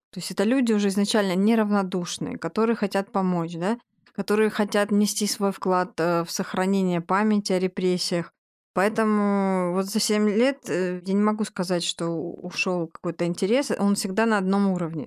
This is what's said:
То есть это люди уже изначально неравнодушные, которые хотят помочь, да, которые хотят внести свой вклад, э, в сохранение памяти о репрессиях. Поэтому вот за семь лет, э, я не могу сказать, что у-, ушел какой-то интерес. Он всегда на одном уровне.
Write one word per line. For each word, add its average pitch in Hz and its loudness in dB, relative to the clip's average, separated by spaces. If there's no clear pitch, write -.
То - -12
есть - -8
это 202 0
люди 240 2
уже 202 2
изначально 202 2
неравнодушные, 202 0
которые 220 0
хотят 196 -2
помочь, 175 0
да, 196 -2
которые 208 2
хотят 208 0
внести 208 0
свой 196 -2
вклад, 185 -2
э, 170 2
в 170 -10
сохранение 185 0
памяти 208 2
о 185 2
репрессиях. 180 -2
Поэтому 202 2
вот 190 -2
за 208 -2
семь 214 2
лет, 254 0
э, 180 -2
я 190 -2
не 202 2
могу 214 0
сказать, 175 -2
что - -4
у-, 165 -6
ушел 180 -2
какой-то - -6
интерес. 208 0
Он 202 2
всегда 202 0
на 220 2
одном 196 2
уровне. 165 -4